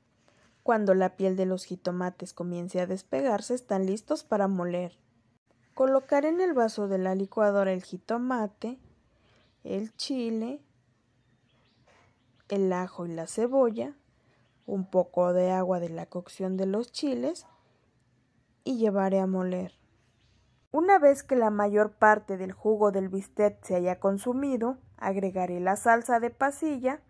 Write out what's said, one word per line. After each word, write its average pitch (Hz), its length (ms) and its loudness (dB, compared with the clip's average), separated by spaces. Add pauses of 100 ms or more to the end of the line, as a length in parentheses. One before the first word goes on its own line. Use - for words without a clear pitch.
(640)
Cuando 214 300 4
la 185 200 2
piel 190 220 0
de 190 100 0
los 185 180 -4
jitomates 180 720 -8
comience 175 460 -6
a 180 80 -4
despegarse, 214 680 -2
están 196 320 -2
listos 220 380 -4
para 202 240 0
moler. 175 500 -4 (760)
Colocaré 269 560 2
en 339 100 0
el 359 140 0
vaso 220 340 0
de 190 100 0
la 190 160 0
licuadora 196 580 2
el 185 120 -4
jitomate, 233 960 -6 (840)
el 202 320 -6
chile, 240 640 -4 (1900)
el 196 240 0
ajo 180 340 -6
y 170 60 -8
la 165 160 -8
cebolla, 240 680 0 (720)
un 190 240 -6
poco 180 420 0
de 185 200 2
agua 185 260 0
de 170 120 -6
la 165 160 -10
cocción 185 500 -8
de 190 100 -2
los 208 240 -4
chiles 277 560 -6 (1160)
y 262 120 -4
llevaré 196 420 2
a 190 80 0
moler. 185 520 -4 (960)
Una 359 260 4
vez 277 240 6
que 262 140 0
la 226 120 4
mayor 208 440 2
parte 214 440 4
del 190 160 -8
jugo 208 400 2
del 190 160 -2
bistec 202 560 0
se 190 100 -4
haya 180 240 0
consumido, 247 800 -2 (220)
agregaré 185 600 -2
la 185 180 0
salsa 233 440 2
de 233 80 -2
pasilla, 277 800 -4